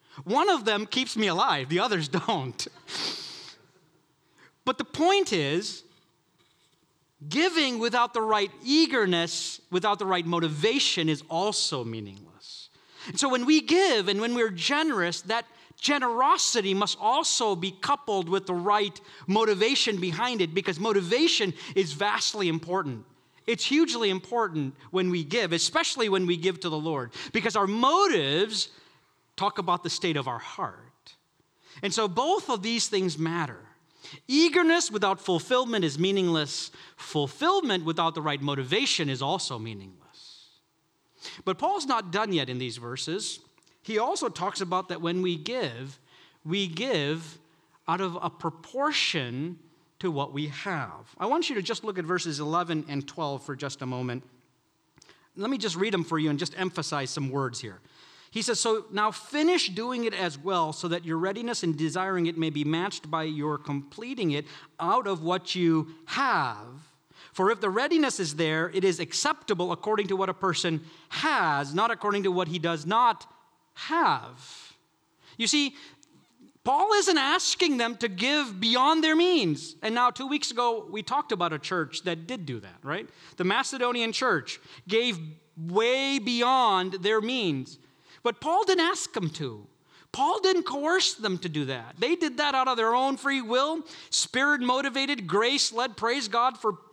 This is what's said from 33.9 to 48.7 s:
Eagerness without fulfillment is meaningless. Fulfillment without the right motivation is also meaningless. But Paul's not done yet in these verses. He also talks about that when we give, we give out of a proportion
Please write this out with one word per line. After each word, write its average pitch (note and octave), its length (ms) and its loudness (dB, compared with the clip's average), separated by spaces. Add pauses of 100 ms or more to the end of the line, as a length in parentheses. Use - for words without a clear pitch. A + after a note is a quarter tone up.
Eagerness E4 640 4
without G3 300 0
fulfillment A#3 640 0
is C#3+ 140 -2
meaningless. E3+ 720 0 (260)
Fulfillment A3 880 0
without E3 300 0
the D#3 80 -6
right C#3+ 180 -2
motivation C#3+ 720 0
is B2+ 100 -4
also C#3 380 -4
meaningless. G2 880 -16 (960)
But F#3 140 -2
Paul's F4+ 260 0
not A3+ 260 -2
done G#3 220 -2
yet C#3 160 0
in B2+ 80 -6
these B2 220 -6
verses. C3+ 600 -8 (420)
He A3 160 -4
also D4 320 0
talks F3+ 320 -4
about F#3 260 -2
that E3 140 -8
when E3+ 180 0
we F3+ 160 0
give, C#3+ 600 -6 (440)
we F#3+ 240 -2
give E3 720 -2 (480)
out F3 140 0
of F3+ 220 -2
a F3 80 -2
proportion E3 1300 -2 (400)